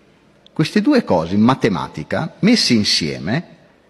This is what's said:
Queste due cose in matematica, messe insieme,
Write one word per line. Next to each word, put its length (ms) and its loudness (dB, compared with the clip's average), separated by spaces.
Queste 280 0
due 240 2
cose 300 0
in 60 2
matematica, 1000 -2
messe 340 2
insieme, 840 -2